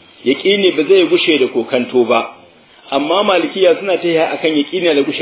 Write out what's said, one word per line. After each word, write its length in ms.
yaqini 480
ba 140
zai 220
gushe 320
da 80
kokanto 580
ba, 300
amma 320
malikiyya 560
suna 180
tahiya 400
akan 160
yaqini 320
da 60
gushe 200